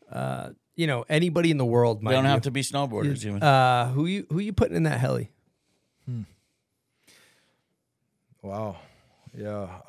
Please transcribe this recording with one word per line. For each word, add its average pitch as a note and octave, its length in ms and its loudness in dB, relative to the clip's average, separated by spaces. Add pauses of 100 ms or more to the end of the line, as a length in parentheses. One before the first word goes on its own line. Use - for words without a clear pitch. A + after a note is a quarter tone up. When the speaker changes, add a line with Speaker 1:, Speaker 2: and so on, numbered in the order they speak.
(120)
Speaker 1:
Uh, C2 380 -8 (260)
you E3 100 -2
know, B2+ 220 -2
anybody E3 420 2
in D#3 80 2
the C3 80 2
world, A#2 360 4
Speaker 2:
They - 40 -12
Speaker 1:
mind A2 100 2
Speaker 2:
don't C3+ 100 4
have C#3 140 4
Speaker 1:
you. - 20 -4
Speaker 2:
to C#3 100 -4
be C3+ 100 -2
snowboarders, C3+ 600 -2
Speaker 1:
You, G#2+ 80 -4
Speaker 2:
even. G2+ 120 -4
Speaker 1:
uh, B2+ 480 4
who C#3+ 140 -2
you, F#3+ 240 -6
who D#3 100 -2
you G#3 120 -4
putting G3 240 0
in E3 80 2
that D3 160 0
heli? B2 320 -2 (760)
Speaker 3:
Hmm. A#2+ 180 -8 (2250)
Wow. G2+ 340 -8 (580)
Yeah. G#2 340 -10 (220)